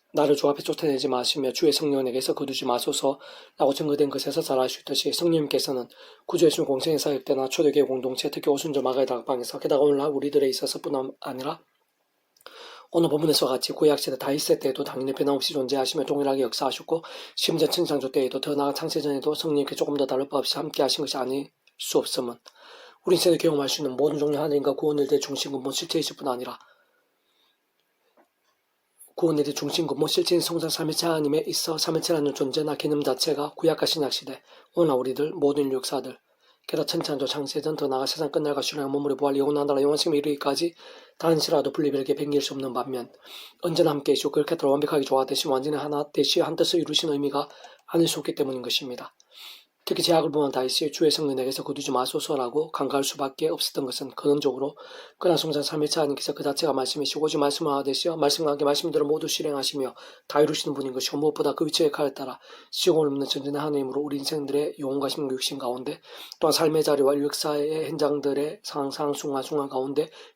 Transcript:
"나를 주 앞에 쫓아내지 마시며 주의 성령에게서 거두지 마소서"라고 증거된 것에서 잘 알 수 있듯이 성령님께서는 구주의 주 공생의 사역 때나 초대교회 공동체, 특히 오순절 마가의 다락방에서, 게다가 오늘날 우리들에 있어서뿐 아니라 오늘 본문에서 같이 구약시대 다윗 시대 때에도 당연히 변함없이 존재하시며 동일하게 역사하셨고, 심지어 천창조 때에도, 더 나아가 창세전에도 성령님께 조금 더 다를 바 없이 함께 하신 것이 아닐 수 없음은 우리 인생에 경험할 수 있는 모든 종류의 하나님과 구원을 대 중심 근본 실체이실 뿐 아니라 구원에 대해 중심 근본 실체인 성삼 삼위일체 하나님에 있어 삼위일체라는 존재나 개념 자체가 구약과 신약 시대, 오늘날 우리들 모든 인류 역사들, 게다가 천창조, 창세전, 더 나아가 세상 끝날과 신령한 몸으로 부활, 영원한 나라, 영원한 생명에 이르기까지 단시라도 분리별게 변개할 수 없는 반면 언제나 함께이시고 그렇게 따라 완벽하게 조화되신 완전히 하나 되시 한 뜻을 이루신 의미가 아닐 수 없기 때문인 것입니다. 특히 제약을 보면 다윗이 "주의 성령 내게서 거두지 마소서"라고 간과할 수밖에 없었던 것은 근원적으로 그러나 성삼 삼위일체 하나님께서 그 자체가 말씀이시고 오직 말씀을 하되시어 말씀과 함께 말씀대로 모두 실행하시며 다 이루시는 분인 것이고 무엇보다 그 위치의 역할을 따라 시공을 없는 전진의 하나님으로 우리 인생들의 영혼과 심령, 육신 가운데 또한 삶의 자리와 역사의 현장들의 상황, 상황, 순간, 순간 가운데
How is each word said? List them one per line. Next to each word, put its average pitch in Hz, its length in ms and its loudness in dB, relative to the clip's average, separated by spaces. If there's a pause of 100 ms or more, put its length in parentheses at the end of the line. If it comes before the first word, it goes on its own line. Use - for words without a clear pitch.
(140)
"나를 147 240 4
주 147 100 2
앞에 143 160 0
쫓아내지 147 460 0
마시며 127 420 0
주의 147 220 4
성령에게서 135 640 0
거두지 135 280 -6
마소서"라고 135 1080 0
증거된 143 360 2
것에서 165 320 -2
잘 139 180 0
알 127 100 2
수 - 100 -10
있듯이 139 320 -2
성령님께서는 139 800 0 (360)
구주의 165 260 4
주 160 120 0
공생의 139 360 0
사역 143 260 -2
때나 131 240 0
초대교회 147 360 4
공동체, 131 460 -2
특히 160 180 -2
오순절 143 320 0
마가의 131 260 2
다락방에서, 123 520 -4
게다가 147 240 4
오늘날 143 260 4
우리들에 143 380 2
있어서뿐 135 720 -2
아니라 139 420 -8 (1300)
오늘 165 160 2
본문에서 151 380 2
같이 127 260 0
구약시대 139 460 2
다윗 143 220 0
시대 160 180 4
때에도 139 260 -2
당연히 135 300 -4
변함없이 139 400 0
존재하시며 139 520 0
동일하게 139 360 0
역사하셨고, 139 640 -2 (320)
심지어 160 320 2
천창조 143 440 0
때에도, 135 300 0
더 147 140 -4
나아가 143 180 0
창세전에도 147 640 -2
성령님께 147 400 0
조금 151 200 0
더 139 120 0
다를 135 200 -2
바 143 120 0
없이 - 180 -2
함께 151 240 -2
하신 143 220 0
것이 135 120 -4
아닐 135 360 -4 (260)
수 - 220 0
없음은 123 340 -2 (720)
우리 180 100 4
인생에 165 220 4
경험할 143 320 2
수 - 120 -4
있는 131 140 -4
모든 147 220 2
종류의 147 240 0
하나님과 143 320 2
구원을 147 340 2
대 139 120 4
중심 139 320 -6
근본 135 200 -4
실체이실 160 460 -2
뿐 143 120 -4
아니라 123 280 -6 (2500)
구원에 156 300 2
대해 143 100 -2
중심 147 320 -2
근본 143 220 0
실체인 170 340 2
성삼 165 300 -2
삼위일체 156 340 -2
하나님에 156 400 2
있어 156 320 -4
삼위일체라는 156 560 0
존재나 135 400 -2
개념 147 300 0
자체가 147 500 0
구약과 156 320 2
신약 139 260 0
시대, - 300 -8 (320)
오늘날 156 240 4
우리들 131 360 -2
모든 143 320 2
인류 131 100 0
역사들, 127 420 -4 (480)
게다가 156 200 -2
천창조, 151 400 -2
창세전, 147 520 -4
더 143 100 -2
나아가 131 180 0
세상 147 260 -2
끝날과 147 300 0
신령한 139 300 -4
몸으로 139 240 0
부활, 139 220 2
영원한 143 280 2
나라, 139 160 2
영원한 147 160 4
생명에 147 220 2
이르기까지 147 560 -2 (420)
단시라도 151 560 2
분리별게 139 400 0
변개할 143 300 0
수 - 100 -6
없는 135 200 -6
반면 127 380 -6 (520)
언제나 165 260 4
함께이시고 143 420 2
그렇게 151 240 0
따라 143 160 2
완벽하게 147 320 2
조화되신 135 460 0
완전히 139 280 0
하나 147 340 -4
되시 147 300 2
한 160 140 -2
뜻을 170 240 2
이루신 151 300 0
의미가 143 400 -2 (380)
아닐 170 200 4
수 160 120 -4
없기 160 160 -4
때문인 131 260 -2
것입니다. 123 540 -6 (720)
특히 175 180 -2
제약을 160 280 4
보면 143 200 2
다윗이 131 400 0
"주의 160 180 4
성령 143 280 0
내게서 135 260 -4
거두지 143 260 -6
마소서"라고 135 800 -2
간과할 139 340 0
수밖에 143 440 -4
없었던 147 380 -4
것은 127 260 -8
근원적으로 143 640 0 (420)
그러나 175 180 4
성삼 147 280 0
삼위일체 151 360 -2
하나님께서 143 360 -2
그 143 80 -8
자체가 143 300 0
말씀이시고 135 520 -2
오직 156 140 0
말씀을 143 340 2
하되시어 139 420 -2
말씀과 147 360 2
함께 143 140 0
말씀대로 147 420 2
모두 156 200 0
실행하시며 139 680 -4 (320)
다 147 140 4
이루시는 147 340 2
분인 135 180 -4
것이고 127 240 -4
무엇보다 147 380 0
그 160 100 0
위치의 156 220 2
역할을 143 260 0
따라 127 260 -10 (300)
시공을 156 380 2
없는 139 180 -2
전진의 143 340 -4
하나님으로 143 400 -2
우리 143 180 -2
인생들의 143 600 -2
영혼과 139 320 -2
심령, 139 220 -4
육신 131 260 -4
가운데 127 420 -6 (400)
또한 160 120 4
삶의 156 320 4
자리와 143 360 4
역사의 147 720 -2
현장들의 147 720 0
상황, 139 300 -4
상황, 147 240 -2
순간, 139 260 -4
순간 139 280 -4
가운데 135 420 -2 (240)